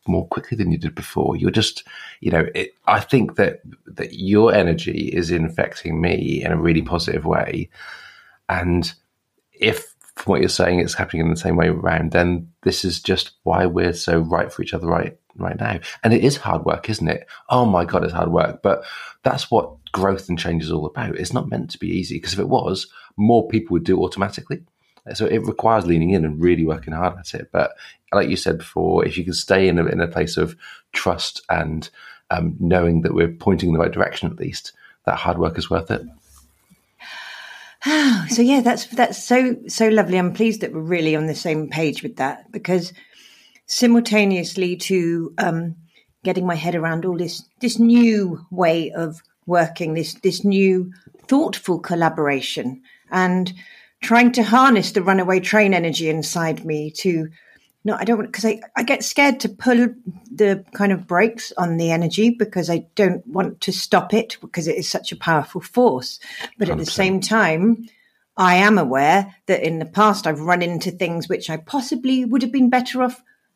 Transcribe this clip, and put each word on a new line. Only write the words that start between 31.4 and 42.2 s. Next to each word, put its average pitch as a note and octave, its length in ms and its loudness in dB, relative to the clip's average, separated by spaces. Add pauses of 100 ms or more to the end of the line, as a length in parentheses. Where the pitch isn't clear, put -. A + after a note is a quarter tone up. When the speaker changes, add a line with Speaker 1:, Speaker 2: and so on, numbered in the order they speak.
Speaker 1:
and, D#2 400 -4 (420)
um, E2 280 -2
knowing E2+ 440 2
that E2 120 -2
we're E2+ 140 2
pointing F2 400 0
in E2 60 2
the D#2+ 60 0
right F2 120 0
direction, - 380 -4
at E2+ 80 -14
least, - 340 -10 (320)
that - 120 0
hard F2 220 -4
work E2 200 -2
is - 120 -6
worth F2 200 -2
it. A2 120 -4 (1800)
Speaker 2:
<sighs> C4+ 460 2
So - 100 0
yeah, B3+ 220 6
that's, A#3+ 240 0
that's A#3 360 0
so, B3 340 2 (120)
so A3+ 200 2
lovely. F#3 300 4
I'm F3+ 140 0
pleased A3 300 0
that D#3 100 -6
we're D#3+ 80 -8
really D#3+ 340 0
on D#3 120 0
the D#3 80 -2
same D#3 340 -4
page D3+ 340 -4
with B2+ 140 -10
that, - 340 -6